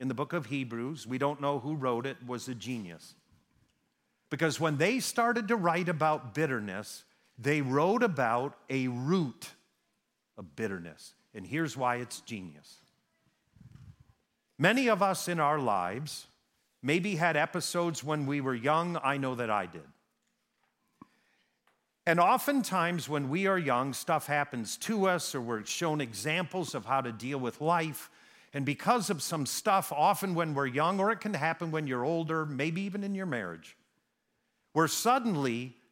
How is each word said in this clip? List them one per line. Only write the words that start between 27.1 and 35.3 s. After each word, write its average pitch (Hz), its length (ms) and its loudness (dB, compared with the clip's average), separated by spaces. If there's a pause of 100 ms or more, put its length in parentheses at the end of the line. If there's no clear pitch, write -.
deal 123 300 -6
with 120 200 -4
life. 160 500 0 (420)
And 139 120 -2
because 190 460 2
of 156 120 -2
some 151 240 -2
stuff, - 440 2
often 180 440 2
when 160 200 0
we're 139 120 2
young, 160 340 2
or 202 100 4
it 220 100 -2
can 214 140 -4
happen 165 380 -2
when 156 160 -2
you're 123 160 0
older, 160 420 0
maybe 156 360 -2
even 202 200 -6
in 196 120 -4
your 190 120 -4
marriage, 90 500 -6 (960)
where 160 140 6
suddenly 143 920 2 (160)